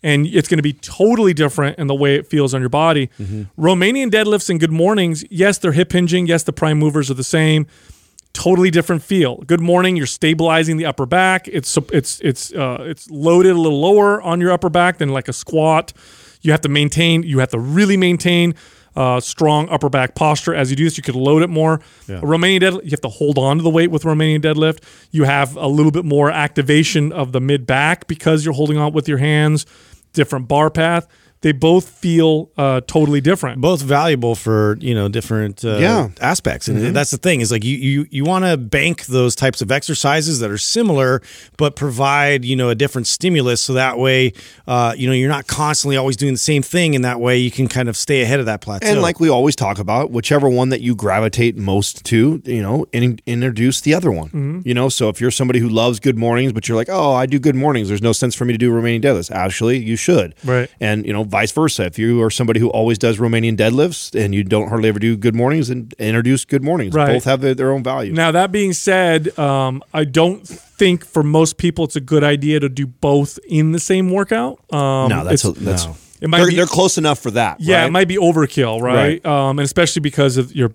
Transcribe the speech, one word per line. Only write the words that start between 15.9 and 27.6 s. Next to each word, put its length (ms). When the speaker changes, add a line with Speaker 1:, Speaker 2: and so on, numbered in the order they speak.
Speaker 1:
You 100
have 100
to 80
maintain, 540
you 160
have 120
to 80
really 360
maintain, 580
uh, 240
strong 480
upper 200
back 260
posture 380
as 160
you 60
do 80
this. 140
You 60
could 120
load 280
it 60
more. 300
Speaker 2:
Yeah. 100
Speaker 1:
A 60
Romanian 380
deadlift, 220
you 80
have 100
to 80
hold 280
on 200
to 60
the 60
weight 200
with 140
Romanian 380
deadlift. 420
You 120
have 320
a 120
little 240
bit 120
more 260
activation 840
of 180
the 80
mid 260